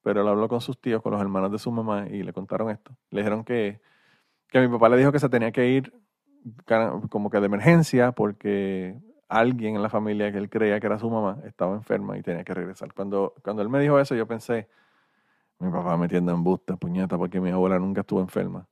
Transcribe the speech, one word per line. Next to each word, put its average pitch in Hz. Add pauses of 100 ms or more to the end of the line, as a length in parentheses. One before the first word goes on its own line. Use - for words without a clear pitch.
pero 101
él 104
habló 107
con 120
sus 123
tíos, 110
con 110
los 104
hermanos 98
de 104
su 120
mamá, 110
y 101
le 90
contaron 98
esto. - (140)
Le 101
dijeron 107
que, 107 (680)
que 131
mi 127
papá 113
le 123
dijo 135
que 143
se 139
tenía 117
que 123
ir 131 (720)
ca-, 110 (120)
como 104
que 104
de 101
emergencia, 123
porque 98 (320)
alguien 113
en 101
la 107
familia 104
que 101
él 98
creía 107
que 110
era 107
su 113
mamá 110
estaba 98
enferma 101
y 101
tenía 90
que 92
regresar. 92
Cuando, 98
cuando 107
él 104
me 135
dijo 143
eso, 139
yo 113
pensé, 113 (880)
"Mi 92
papá 87
metiendo 87
embustes, 87
puñeta, 90
porque 90
mi 92
abuela 92
nunca 98
estuvo 98
enferma." 92